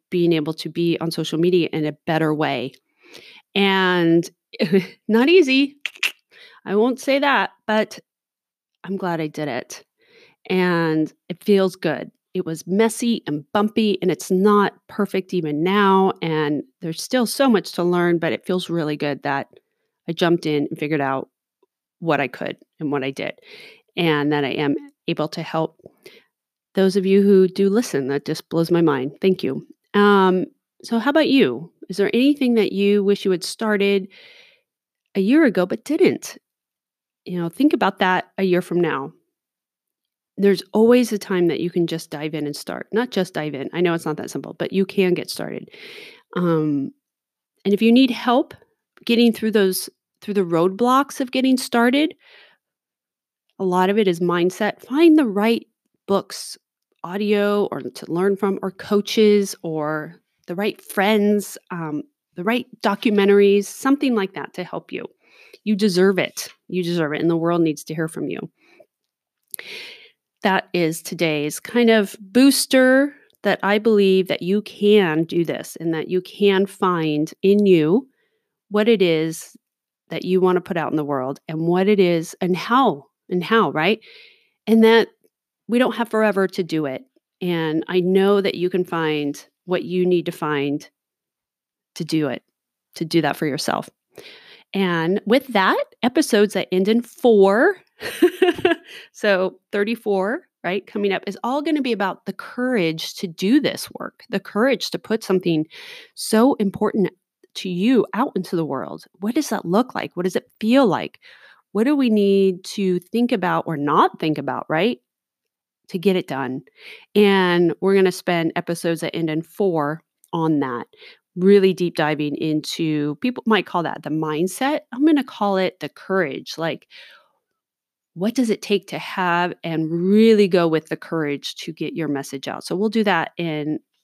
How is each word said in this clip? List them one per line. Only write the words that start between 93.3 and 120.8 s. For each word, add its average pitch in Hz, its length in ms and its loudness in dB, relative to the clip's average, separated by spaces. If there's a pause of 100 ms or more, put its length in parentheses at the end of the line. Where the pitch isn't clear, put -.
for 160 100 -4
yourself. - 440 -4 (840)
And 180 520 0
with 262 220 0
that, 226 340 0 (200)
episodes 233 520 2
that 185 160 -4
end 185 160 0
in 220 160 2
four, 226 760 4 (200)
<laughs> - 1120 0
so 190 460 0 (140)
thirty-four, 208 720 -2 (200)
right, 190 240 -4
coming 202 260 -2
up, 185 140 -2
is 190 160 -10
all 269 200 -2
gonna 302 180 -2
be 247 120 -2
about 196 340 -6
the 190 60 -8
courage 196 800 -4
to - 120 -10
do 190 320 2
this 208 300 -4 (100)
work, - 300 -14
the 190 120 -4
courage 226 500 -2
to - 80 -8
put 214 260 -6
something 170 420 0 (480)
so 233 400 2
important 208 560 -2 (440)
to - 160 -10
you 202 420 2
out 247 240 -4
into 190 180 -6
the 165 120 0
world. 123 380 -8 (160)
What 208 140 -4
does 311 140 -2
that - 160 -6
look 208 300 0
like? - 200 -8
What 175 100 -4
does 185 120 -2
it - 140 -8 (100)
feel 247 260 4
like? 123 340 -4 (520)
What 208 120 0
do 294 120 2
we 262 140 2
need 196 540 2
to 185 340 -2
think 233 340 -2
about 175 340 -2
or 160 120 -6
not 156 420 0
think 156 160 -2
about, 135 320 -6
right, 196 300 -2 (920)
to 190 100 -8
get 185 180 2
it 180 120 -4
done? 131 340 -6 (520)
And 180 640 4
we're 196 140 2
gonna 190 180 4
spend 170 440 -2
episodes 170 440 -4
that - 160 -6
end 165 140 -2
in 156 100 -4
four 160 600 -4 (320)
on 160 260 0
that, 127 260 -6 (480)